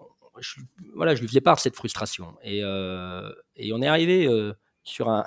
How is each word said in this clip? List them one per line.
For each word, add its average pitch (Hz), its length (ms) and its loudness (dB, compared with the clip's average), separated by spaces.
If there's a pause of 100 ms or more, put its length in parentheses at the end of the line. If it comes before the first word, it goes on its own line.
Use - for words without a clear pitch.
(380)
je, 127 220 -14 (340)
voilà, 165 220 2
je 117 60 -4
lui 113 60 -6
faisais 127 120 6
part 156 160 8
de - 40 -2
cette - 140 0
frustration. 95 680 -8
Et, 101 200 -6
euh, 92 720 -6 (240)
et 107 160 -6
on 117 100 -2
est 143 60 0
arrivé, 165 380 4
euh, 107 260 2 (320)
sur - 240 -4
un, 104 180 2